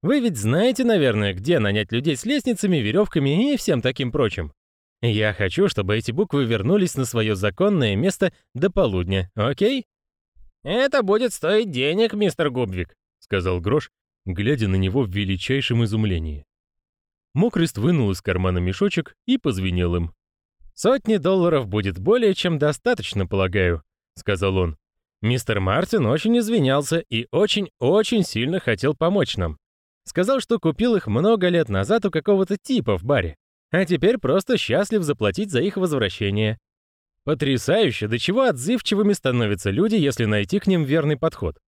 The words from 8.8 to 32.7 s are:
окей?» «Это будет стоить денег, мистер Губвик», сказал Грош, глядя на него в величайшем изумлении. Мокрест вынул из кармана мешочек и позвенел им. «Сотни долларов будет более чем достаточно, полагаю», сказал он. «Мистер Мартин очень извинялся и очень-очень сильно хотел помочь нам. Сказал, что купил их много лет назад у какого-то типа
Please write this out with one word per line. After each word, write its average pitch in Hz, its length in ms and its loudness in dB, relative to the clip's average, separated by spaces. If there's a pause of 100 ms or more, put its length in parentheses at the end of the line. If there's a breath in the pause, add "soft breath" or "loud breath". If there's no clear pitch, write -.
окей?» 196 520 0 (800)
«Это 262 380 0
будет 214 320 2
стоить 202 380 0
денег, 160 420 0
мистер 175 380 0
Губвик», 95 420 -4 (240)
сказал 92 420 -2
Грош, 110 300 0 (360)
глядя 104 420 0
на 95 80 2
него 95 260 0
в 110 80 -2
величайшем 104 760 -2
изумлении. 92 640 -2 (880)
Мокрест 175 440 0
вынул 123 340 2
из 95 100 -4
кармана 92 360 0
мешочек 92 580 -2 (100)
и 254 120 0
позвенел 90 580 -2
им. 85 180 -4 (600)
«Сотни 226 420 0
долларов 175 520 2
будет 95 300 -2
более 202 360 2
чем 170 260 -2
достаточно, 147 680 -2
полагаю», 90 580 0 (320)
сказал 95 420 -2
он. 85 200 -2 (440)
«Мистер 117 380 -2
Мартин 123 480 0
очень 180 300 2
извинялся 165 640 0
и - 320 -6
очень-очень 202 920 0
сильно 143 360 -2
хотел 135 360 -2
помочь 175 420 0
нам. 82 200 -4 (460)
Сказал, 233 380 0
что 233 180 -2
купил 226 360 0
их 180 120 -2
много 180 400 2
лет 165 220 2
назад 101 360 0
у 185 60 0
какого-то 190 460 0
типа 127 400 0